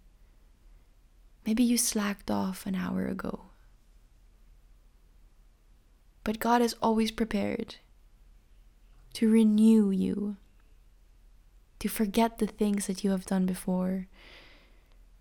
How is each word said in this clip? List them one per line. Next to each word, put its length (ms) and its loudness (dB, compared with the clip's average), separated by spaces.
Maybe 200 0
you 120 2
slacked 540 -4
off 360 -4
an 100 -6
hour 300 -4
ago. 400 -8
But 160 -4
God 240 2
is 180 0
always 300 2
prepared 640 -4
to 140 0
renew 640 6
you, 460 -2
to 80 -4
forget 500 0
the 80 0
things 400 -2
that 160 -6
you 80 0
have 160 -2
done 180 0
before, 640 -4